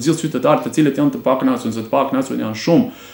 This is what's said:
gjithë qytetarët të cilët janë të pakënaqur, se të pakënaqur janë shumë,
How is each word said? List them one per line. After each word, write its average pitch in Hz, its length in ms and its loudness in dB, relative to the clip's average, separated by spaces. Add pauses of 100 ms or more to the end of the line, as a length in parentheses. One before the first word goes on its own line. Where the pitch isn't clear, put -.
gjithë 160 200 0
qytetarët 143 400 0
të 127 120 -6
cilët 147 220 2
janë 143 160 2
të 120 120 -6
pakënaqur, 127 480 0
se 110 100 -6
të - 60 -6
pakënaqur 131 500 -2
janë 110 220 -6
shumë, - 500 2